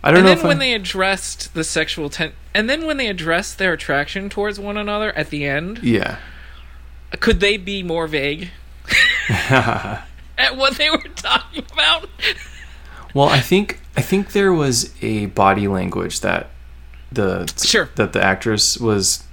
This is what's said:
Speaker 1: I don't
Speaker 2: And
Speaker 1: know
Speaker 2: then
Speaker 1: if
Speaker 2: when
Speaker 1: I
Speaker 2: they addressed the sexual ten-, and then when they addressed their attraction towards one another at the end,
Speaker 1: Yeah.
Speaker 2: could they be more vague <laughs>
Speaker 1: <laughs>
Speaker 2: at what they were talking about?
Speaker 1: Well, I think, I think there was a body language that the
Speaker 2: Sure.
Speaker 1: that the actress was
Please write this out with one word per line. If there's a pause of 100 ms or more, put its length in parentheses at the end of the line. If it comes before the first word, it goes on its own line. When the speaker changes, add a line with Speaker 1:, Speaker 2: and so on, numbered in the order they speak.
Speaker 1:
I
don't
Speaker 2:
And
Speaker 1:
know
Speaker 2:
then
Speaker 1:
if
Speaker 2:
when
Speaker 1:
I
Speaker 2:
they
addressed
the
sexual
ten-, (220)
and
then
when
they
addressed
their
attraction
towards
one
another
at
the
end,
Speaker 1:
Yeah. (1000)
Speaker 2:
could
they
be
more
vague (380)
<laughs>
Speaker 1:
<laughs>
Speaker 2:
at (520)
what
they
were (180)
talking
about? (1040)
Speaker 1:
Well,
I
think, (160)
I
think
there
was
a
body
language
that (600)
the (180)
Speaker 2:
Sure.
Speaker 1:
that
the
actress
was